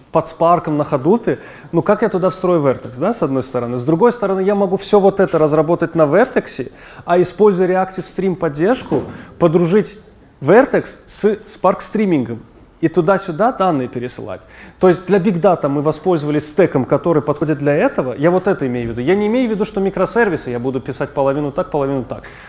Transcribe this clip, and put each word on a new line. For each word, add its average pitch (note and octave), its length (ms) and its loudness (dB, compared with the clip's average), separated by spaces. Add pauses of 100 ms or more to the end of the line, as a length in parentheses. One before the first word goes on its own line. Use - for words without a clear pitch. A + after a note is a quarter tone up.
(100)
под D#3 160 2
Spark E3+ 440 0
на D3 120 0
Hadoop, D3+ 560 0 (340)
ну E3 100 2
как G3+ 200 2
я A3 60 2
туда F#3 220 0
встрою F3+ 320 0
Vertex, A#2+ 360 -2
да, F#3 140 0
с - 100 -4
одной C3+ 200 0
стороны? B2 340 -4
С B2 80 -6
другой E3+ 280 2
стороны, F#3+ 280 -2
я G3 140 0
могу F#3+ 220 0
всё G3+ 240 2
вот F#3+ 200 4
это F3 180 2
разработать D#3 560 2
на D#3+ 120 4
Vertex, D3+ 640 0 (340)
а, F3 160 2
используя F#3 480 2
Reactive F#3 380 -2
Stream F#3 300 -4
поддержку, E3 680 -2 (360)
подружить E3+ 600 2 (420)
Vertex G3 440 4 (220)
с - 180 -6 (220)
Spark F#3+ 340 0
стримингом D3 580 0 (420)
и E3 80 2
туда-сюда F#3 640 0
данные D3+ 360 0
пересылать. A#2 540 -10 (360)
То F#3 100 4
есть - 180 2
для G3 120 4
Big F3 220 0
Data D#3 280 2
мы C#3+ 120 0
воспользовались D3 680 -2
стеком, D3+ 380 2
который D3 380 0
подходит D3+ 360 -2
для C#3+ 160 0
этого. F3 380 -2
Я C#3+ 180 2
вот F#3 160 0
это F3 200 0
имею A#2+ 220 -4
в - 20 -6
виду. A2+ 100 -6
Я D3 140 2
не G#3 120 0
имею A#3+ 220 0
в A3 40 -2
виду, G3+ 120 -2
что - 160 -6
микросервисы F#3+ 680 0
я A#2+ 80 -4
буду B2+ 220 -4
писать C3+ 340 -8
половину C#3 360 0
так, F3+ 200 -6
половину C#3 340 -2
так. - 200 -12 (240)